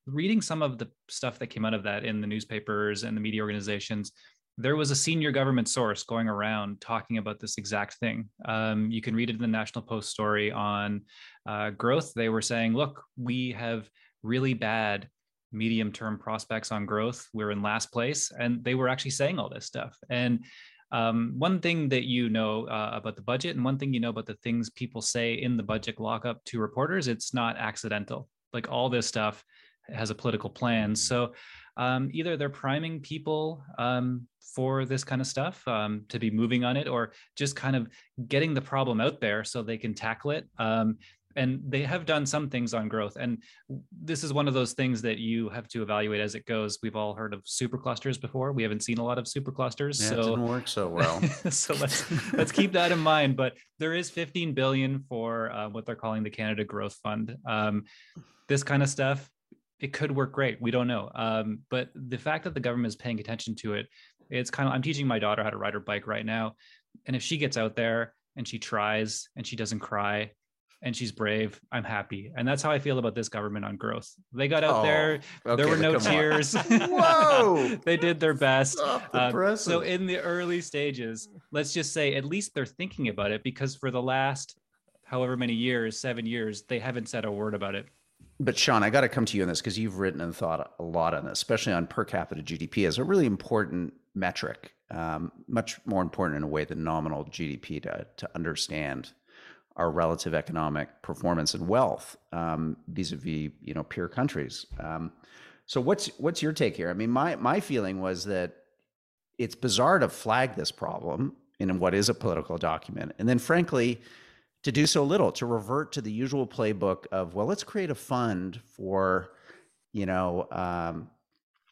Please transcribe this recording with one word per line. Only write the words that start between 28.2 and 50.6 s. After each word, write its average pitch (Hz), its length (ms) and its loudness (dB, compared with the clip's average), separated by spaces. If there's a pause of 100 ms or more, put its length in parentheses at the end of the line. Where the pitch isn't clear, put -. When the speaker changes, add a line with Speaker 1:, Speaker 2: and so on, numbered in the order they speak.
Speaker 1:
Like, 120 180 -6
all 127 160 2
this 120 180 2
stuff 107 380 -2 (460)
has 113 220 -4
a - 40 -4
political 107 340 -2
plan. 113 420 2
Speaker 2:
Mm-hmm. 110 40 0
Speaker 1:
So, 120 380 0 (420)
um, 131 380 0
either 160 240 -2
they're 143 120 -2
priming 147 520 -2
people, 156 600 -4 (160)
um, 123 500 0 (260)
for 131 320 0
this 135 180 0
kind 131 160 -2
of 131 80 -2
stuff, 156 400 -4
um, 107 400 -2
to - 100 -6
be 110 140 0
moving 117 320 2
on 123 140 2
it, 143 100 -2
or 120 240 -2 (240)
just 139 220 -2
kind 135 180 0
of 117 140 0 (400)
getting 151 240 2
the 135 80 0
problem 123 400 0
out 147 180 0
there 107 240 0
so 120 180 -6
they 110 160 -6
can 110 160 -6
tackle 113 380 -4
it. 156 160 -6 (120)
Um, 113 380 2 (380)
and 131 320 0
they 135 140 0
have 160 240 -2
done 151 200 2
some 147 240 -2
things 120 240 -2
on 110 140 -2
growth. 104 320 -2
And 120 240 -4 (480)
this 160 320 -6
is 151 80 -4
one 143 160 2
of 139 60 2
those 127 180 2
things 127 300 0
that 110 160 -2
you 113 320 -2
have 110 200 -10
to 117 120 -4
evaluate 107 400 0
as 104 140 -4
it 110 100 -12
goes. 107 360 -2
We've 110 140 -4
all 104 180 -2
heard 107 200 -8
of 98 100 -10
superclusters 123 800 -4
before. 131 320 -4
We 123 100 0
haven't 107 200 -2
seen 117 160 -2
a 117 40 -2
lot 120 140 0
of 123 80 -4
superclusters, 139 720 -4
Speaker 2:
Yeah, 110 180 2
it 117 60 4
Speaker 1:
so 113 60 4
Speaker 2:
didn't 117 180 2
work 120 220 -2